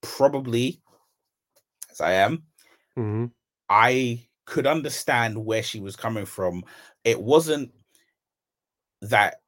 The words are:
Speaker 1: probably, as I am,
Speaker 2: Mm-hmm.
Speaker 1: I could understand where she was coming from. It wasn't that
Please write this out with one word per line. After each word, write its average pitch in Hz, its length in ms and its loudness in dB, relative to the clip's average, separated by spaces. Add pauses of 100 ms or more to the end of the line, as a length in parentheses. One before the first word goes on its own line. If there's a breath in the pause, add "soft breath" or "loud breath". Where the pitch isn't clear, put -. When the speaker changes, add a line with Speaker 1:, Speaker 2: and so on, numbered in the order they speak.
Speaker 1:
probably, 131 800 -2 (1080)
as - 100 -14
I 82 120 0
am, 117 320 2 (540 soft breath)
Speaker 2:
Mm-hmm. 110 280 -2 (440)
Speaker 1:
I 120 560 2 (180)
could - 220 -2
understand 123 800 0
where 110 160 0
she 110 180 -8
was 95 160 -12
coming 110 300 -6
from. 90 360 -4 (420 loud breath)
It 113 180 2
wasn't 147 500 2 (1300)
that 104 340 2 (120)